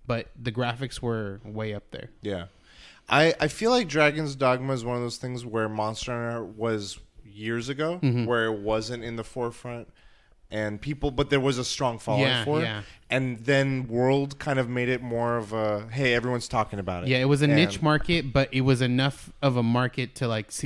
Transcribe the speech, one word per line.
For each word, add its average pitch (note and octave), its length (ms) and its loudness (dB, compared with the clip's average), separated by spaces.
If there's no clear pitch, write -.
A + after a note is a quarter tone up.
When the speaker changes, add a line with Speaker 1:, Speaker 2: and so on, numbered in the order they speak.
Speaker 1:
but A#2 220 -4
the A#2 120 -6
graphics A#2+ 480 -4
were G#2+ 440 -4
way G#2+ 300 -6
up - 180 -12
there. A2 180 -12
Speaker 2:
Yeah. F#2+ 240 -4
I, D3 320 4
I D#3 80 2
feel A3 220 0
like B3 180 2
Dragon's D3+ 480 2
Dogma C3 360 2
is A#2+ 120 -2
one B2 120 -2
of A#2+ 60 -2
those A#2+ 140 -6
things B2+ 280 -8
where A2 240 0
Monster A2 440 -4
Hunter A#2 320 -4
was G#2+ 540 -4
years A2+ 440 -4
ago, D#3 340 -2
Speaker 1:
Mm-hmm. A#2+ 240 2
Speaker 2:
where A#2 200 2
it A2 140 0
wasn't A2 440 -2
in A#2 120 -8
the A2 80 -6
forefront, A#2+ 640 -8
and G#2+ 300 -4
people, C#3+ 300 -2
but C3+ 200 -2
there C#3 100 4
was C3 160 2
a B2 80 -4
strong A#2+ 340 -2
following A2+ 280 2
Speaker 1:
Yeah, B2 180 2
Speaker 2:
for D3+ 160 0
it. - 40 0
Speaker 1:
yeah. G#2+ 180 -6
Speaker 2:
And B2+ 300 0
then C3+ 500 2
World C3+ 500 2
kind C#3 200 0
of A#2+ 100 0
made B2 220 0
it B2+ 120 0
more A#2 360 0
of G#2+ 160 -6
a, G#2+ 360 0
"Hey, B2+ 240 2
everyone's A#2+ 320 0
talking G#2+ 320 -2
about F2+ 260 -4
it." C3 40 0
Speaker 1:
Yeah, B2+ 100 4
it C3 60 2
was C#3 160 4
a D3+ 60 6
niche D3 300 4
Speaker 2:
And - 60 -4
Speaker 1:
market, D3+ 520 2
but C#3 180 4
it C3 80 2
was B2+ 220 6
enough C3 580 0
of C3 160 2
a A#2+ 60 2
market A#2+ 540 0
to, B2 120 -2
like, A2 200 -2
s-, - 180 -8